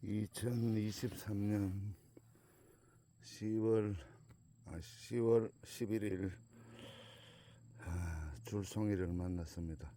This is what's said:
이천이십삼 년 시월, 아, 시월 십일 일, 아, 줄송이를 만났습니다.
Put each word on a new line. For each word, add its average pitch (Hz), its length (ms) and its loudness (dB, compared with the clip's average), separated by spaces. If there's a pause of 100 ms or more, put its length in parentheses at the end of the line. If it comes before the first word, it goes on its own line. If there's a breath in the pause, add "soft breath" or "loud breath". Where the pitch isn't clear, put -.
이천이십삼 107 1500 0
년 101 460 2 (1300 loud breath)
시월, 110 760 2 (680 loud breath)
아, 82 140 -8
시월 113 720 2 (120)
십일 107 400 -2
일, 95 280 0 (1500 loud breath)
아, 82 520 -4 (120)
줄송이를 101 640 2
만났습니다. 85 880 -2